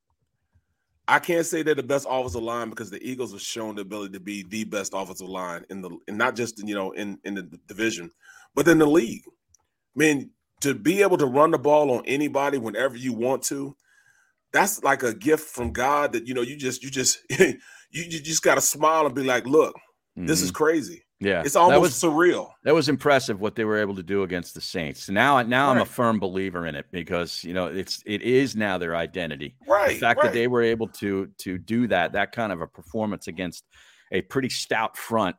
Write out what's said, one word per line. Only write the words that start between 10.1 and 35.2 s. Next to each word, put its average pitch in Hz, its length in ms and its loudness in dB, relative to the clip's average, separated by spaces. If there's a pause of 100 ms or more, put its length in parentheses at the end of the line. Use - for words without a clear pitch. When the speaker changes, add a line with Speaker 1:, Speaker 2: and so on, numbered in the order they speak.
Speaker 1:
to 139 140 0
be 156 280 2
able 180 160 6
to 143 80 4
run 143 240 6
the 160 80 2
ball 147 320 4
on 117 160 0
anybody 143 520 0
whenever 117 380 -2
you 127 160 -4
want 127 320 -2
to, 139 320 -6 (760)
that's 185 320 2
like 135 180 4
a 117 100 0
gift 135 360 0
from 117 240 -4
God 135 400 2
that, 117 140 -4
you 127 80 -6
know, 123 80 -2
you 139 140 -6
just, 127 280 -6
you 139 60 -10
just, 131 340 0
<laughs> - 60 -16
you, 160 260 4 (340)
you 165 300 -8
just 156 220 -4
gotta 139 180 4
smile 156 460 2
and 131 80 -2
be 139 100 -2
like, 123 220 0
"Look, 135 280 4 (400)
this 90 280 -2
is 90 80 -2
Speaker 2:
Mm-hmm. 90 60 -10
Speaker 1:
crazy." 151 480 -2 (160)
Speaker 2:
Yeah. 95 240 0
Speaker 1:
It's 87 100 -4
Speaker 2:
That 160 60 6
Speaker 1:
almost 147 200 8
Speaker 2:
was 170 140 4 (180)
Speaker 1:
surreal. 151 380 2 (140)
Speaker 2:
That 143 100 6
was 151 140 4
impressive 131 520 2
what 104 140 -4
they 113 100 -2
were 107 140 0
able 101 160 0
to 95 80 -8
do 98 220 0
against 87 300 -6
the 82 60 -14
Saints. - 480 -8
Now, 123 340 4
now 127 280 2
I'm 127 60 4
a 120 40 2
Speaker 1:
Right. - 80 -2
Speaker 2:
firm 113 300 0
believer 92 480 -4
in 76 80 -6
it 71 160 -10
because, 87 540 -6
you 85 100 -8
know, 90 120 -2
it's, 90 400 -8
it 104 160 -4
is 127 340 2
now 101 200 -2
their 85 200 -4
identity. 76 580 -6 (140)
Speaker 1:
Right, - 220 4
Speaker 2:
The - 80 -6
fact 117 200 2
Speaker 1:
right. 294 80 4
Speaker 2:
that - 80 0
they 117 140 2
were 120 160 2
able 113 240 0
to, 98 400 -4 (100)
to 92 200 -6
do 117 280 0
that, 90 280 0
that 101 180 -2
kind 110 180 -4
of 85 100 -6
a 80 60 -6
performance - 600 -8
against 87 360 -8 (460)
a 95 120 0
pretty 131 260 -4
stout - 480 -4
front 107 420 -2